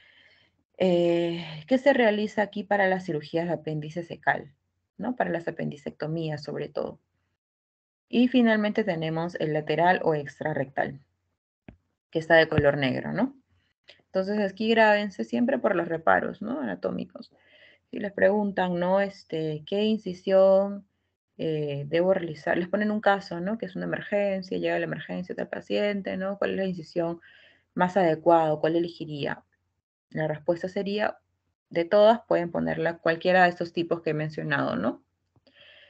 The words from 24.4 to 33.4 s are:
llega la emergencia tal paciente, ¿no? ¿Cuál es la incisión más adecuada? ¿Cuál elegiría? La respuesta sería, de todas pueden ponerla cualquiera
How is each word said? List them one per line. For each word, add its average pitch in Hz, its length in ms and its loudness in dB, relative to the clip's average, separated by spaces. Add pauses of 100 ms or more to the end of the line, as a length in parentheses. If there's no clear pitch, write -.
llega 170 200 -2
la 170 60 -4
emergencia 170 500 -8
tal - 140 -8
paciente, 202 680 -4
¿no? 196 220 -6
¿Cuál 196 120 -2
es 190 60 -4
la 190 100 -2
incisión 170 540 -6 (520)
más 180 240 0
adecuada? 160 600 4
¿Cuál 160 200 0
elegiría? 156 680 -6 (640)
La 156 180 -4
respuesta 170 400 -4
sería, 202 480 -4 (540)
de 170 160 -2
todas 208 420 8
pueden 170 220 0
ponerla 160 480 -2
cualquiera 180 460 4